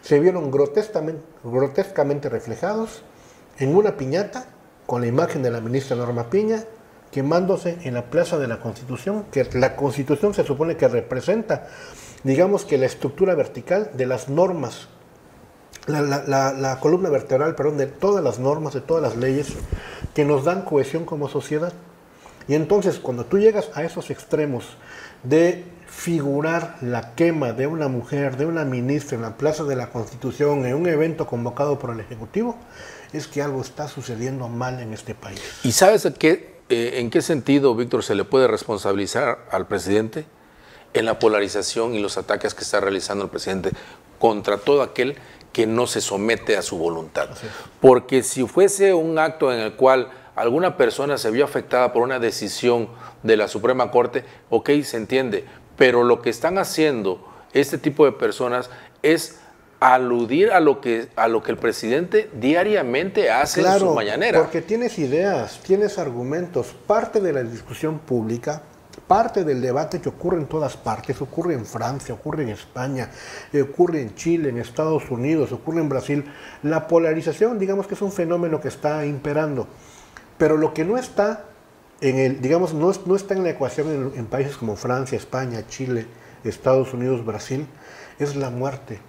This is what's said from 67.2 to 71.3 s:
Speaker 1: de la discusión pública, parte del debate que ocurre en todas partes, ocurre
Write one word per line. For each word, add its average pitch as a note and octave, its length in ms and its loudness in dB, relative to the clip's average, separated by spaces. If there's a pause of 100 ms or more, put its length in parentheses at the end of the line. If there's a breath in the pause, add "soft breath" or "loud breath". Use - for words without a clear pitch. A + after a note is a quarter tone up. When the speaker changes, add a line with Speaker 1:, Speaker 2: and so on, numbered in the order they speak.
Speaker 1:
de F3+ 120 0
la C3 100 -2
discusión A#2+ 560 -6
pública, A#2+ 640 -4 (440)
parte G#3 380 -2
del C3+ 160 -2
debate C3+ 400 -4
que - 80 -8
ocurre F3 300 -4
en C#3+ 80 -6
todas D#3 300 -6
partes, A#2 440 -8
ocurre E3 340 -6